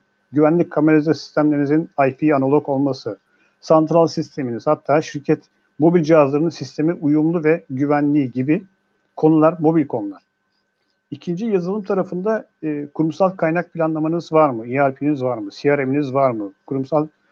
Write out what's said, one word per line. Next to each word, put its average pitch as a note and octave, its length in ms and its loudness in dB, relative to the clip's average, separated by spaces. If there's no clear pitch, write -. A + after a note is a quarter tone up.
güvenlik D3+ 400 2
kamerası D#3 420 2
sistemlerinizin D3 760 0
I C3 60 -4
P D3+ 200 0
analog C#3 340 0
olması, C3+ 480 -4
santral D#3+ 460 4
sisteminiz, C3+ 600 -6
hatta D3+ 340 0
şirket D3 380 -4
mobil E3+ 240 4
cihazlarının D3+ 460 4
sistemi D#3 440 -4
uyumlu D#3 500 0
ve E3 260 0
güvenliği C#3+ 600 0
gibi D3 320 -2
konular, D#3 440 4
mobil D#3+ 280 0
konular. G#2 340 -8
İkinci F3+ 340 -8
yazılım G3 380 -2
tarafında, F#3+ 640 -4
e, D3 300 -6
kurumsal E3 360 0
kaynak F3 440 -2
planlamanız D#3+ 600 -4
var D#3 160 4
mı? A#2 180 -6
E C3+ 220 0
R C3+ 40 -4
P'niz C#3 300 -2
var B2 140 -2
mı? G2+ 140 -10
C C#3+ 260 0
R C#3 80 -4
M'niz C3+ 280 -2
var C3+ 180 2
mı? G#2 220 -8
Kurumsal, C#3+ 420 -4